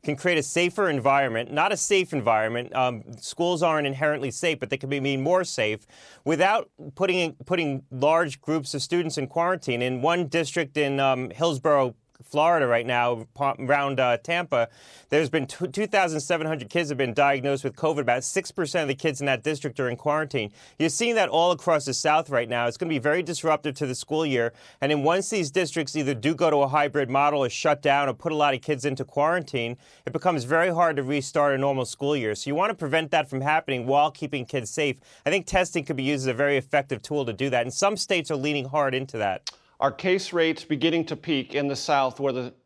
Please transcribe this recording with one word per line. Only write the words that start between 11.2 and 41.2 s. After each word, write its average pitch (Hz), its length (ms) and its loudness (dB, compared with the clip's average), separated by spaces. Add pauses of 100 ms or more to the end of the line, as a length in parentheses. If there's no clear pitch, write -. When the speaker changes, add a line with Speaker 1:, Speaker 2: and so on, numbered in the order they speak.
Speaker 1:
Hillsborough, 147 500 2 (420)
Florida 151 440 2
right 117 180 2
now, 120 480 0
pa-, 139 240 -2
around, 139 420 0
uh, 123 180 4
Tampa, 156 520 0 (400)
there's 147 220 2
been 147 160 0
tw-, - 260 -8
two 208 140 -2
thousand 180 320 2
seven 160 260 -2
hundred 147 240 -4
kids 170 200 0
have 139 80 -4
been 123 180 0
diagnosed 139 480 2
with 131 120 -4
covid. 156 260 0
About 127 220 2
six - 280 -4
percent 170 320 -2
of 143 60 -2
the 139 60 -2
kids 139 260 -4
in 143 40 -4
that 131 160 0
district 147 380 -4
are 127 100 0
in - 80 -6
quarantine. 143 540 -2 (260)
You're 160 120 2
seeing 233 260 0
that 190 140 4
all 165 220 4
across 156 340 0
the 131 100 -4
South 156 340 2
right 120 180 0
now. 120 200 0
It's 117 100 -4
gonna 165 140 -4
be 147 80 0
very 151 240 0
disruptive 156 500 -2
to 143 140 -4
the 127 80 -4
school 151 280 -4
year. 120 300 0 (260)
And 139 120 0
then 147 100 0
once 175 300 0
these 180 180 -2
districts 160 460 -2
either 147 180 0
do 131 220 -2
go 160 160 2
to 151 60 4
a 139 100 4
hybrid 139 420 0
model 143 340 2
or 123 60 0
shut 147 320 0
down 143 260 2
or 127 60 -2
put 160 180 -6
a 156 40 -2
lot 147 180 2
of 123 80 -4
kids 135 240 -4
into 135 180 -2
quarantine, 143 720 -2 (300)
it 120 80 -8
becomes 160 300 0
very 165 260 2
hard 165 280 2
to 139 60 -2
restart 143 520 0
a - 20 -2
normal 135 280 0
school 143 300 -2
year. 107 200 0
So - 160 -8
you 143 40 -2
wanna 196 200 0
prevent 160 360 -2
that 151 200 0
from 131 100 -4
happening 139 460 0
while 143 240 4
keeping 139 340 -6
kids 120 240 -6
safe. 147 280 -2 (280)
I 147 60 0
think 190 160 -2
testing 180 380 0
could 143 120 -4
be 135 60 -4
used 135 220 0
as - 20 0
a 123 80 0
very 143 200 2
effective 135 460 -2
tool 147 240 -4
to 117 80 -6
do 135 160 -2
that. 123 140 2
And 123 100 -6
some 202 240 0
states 175 320 -2
are 151 80 -2
leaning 143 280 -2
hard 139 280 0
into 131 240 -6
that. 101 320 -2 (300)
Speaker 2:
Are 139 120 2
case 185 400 -2
rates 160 320 0
beginning 160 420 0
to 160 100 -6
peak 139 400 -4